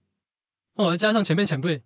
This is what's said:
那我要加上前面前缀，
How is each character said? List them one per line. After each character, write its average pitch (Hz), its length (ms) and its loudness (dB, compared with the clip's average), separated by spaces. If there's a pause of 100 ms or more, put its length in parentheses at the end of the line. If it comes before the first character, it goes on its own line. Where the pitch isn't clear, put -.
(760)
那 214 100 -2
我 175 60 2
要 175 60 0
加 214 160 2
上 220 100 2
前 160 140 0
面 202 100 2
前 139 160 -4
缀， 156 240 -2